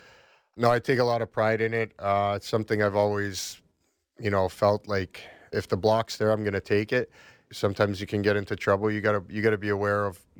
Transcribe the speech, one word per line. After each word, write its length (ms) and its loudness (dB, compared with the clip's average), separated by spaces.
no, 140 4
I 80 4
take 220 0
a 40 4
lot 180 0
of 100 -10
pride 280 0
in 140 -2
it. 240 -4
Uh, 380 0
it's 120 -10
something 360 0
I've 120 2
always, 640 -2
you 100 -2
know, 180 2
felt 380 2
like 360 -4
if 160 -4
the 80 -2
block's 420 0
there, 120 2
I'm 140 0
gonna 160 -2
take 320 0
it. 180 -2
Sometimes 480 0
you 60 -6
can 160 -4
get 140 4
into 200 -4
trouble. 360 0
You 80 -4
gotta, 280 0
you 140 -6
gotta 160 2
be 120 -4
aware 360 0
of 140 -8